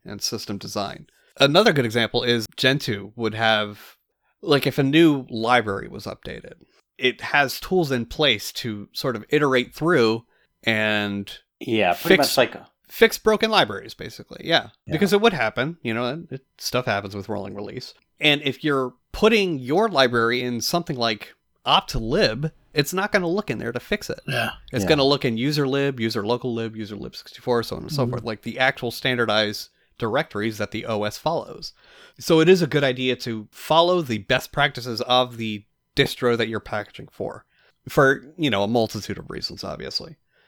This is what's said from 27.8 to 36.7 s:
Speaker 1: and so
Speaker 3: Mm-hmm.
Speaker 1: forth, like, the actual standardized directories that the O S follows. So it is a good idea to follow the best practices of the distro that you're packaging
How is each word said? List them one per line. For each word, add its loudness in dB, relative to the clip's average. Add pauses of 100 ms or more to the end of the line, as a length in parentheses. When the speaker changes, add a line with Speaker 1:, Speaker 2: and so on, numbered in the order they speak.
Speaker 1:
and -12
so -2
Speaker 3:
Mm-hmm. 0
Speaker 1:
forth, -8
like, -8
the -8
actual 0
standardized 0 (280)
directories -2
that -6
the -8
O -2
S -4
follows. -6 (460)
So 4
it 8
is 8
a 2
good 0
idea 0
to -8
follow 4
the -4
best -2
practices -2
of 2
the -6 (300)
distro 2
that 0
you're -4
packaging -10